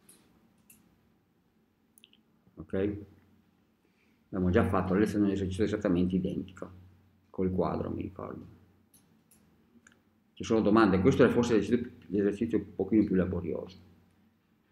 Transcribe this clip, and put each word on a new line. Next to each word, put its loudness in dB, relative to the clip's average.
Ok? -4
Abbiamo -2
già 4
fatto -2
la 4
lezione, 0
un 0
esercizio -4
esattamente 0
identico, -8
col -4
quadro, -2
mi -6
ricordo. -14
Ci -12
sono 2
domande, 4
questo 6
è 8
forse 0
l'esercizio, 0
l'esercizio -2
un -10
pochino 2
più -2
laborioso, -4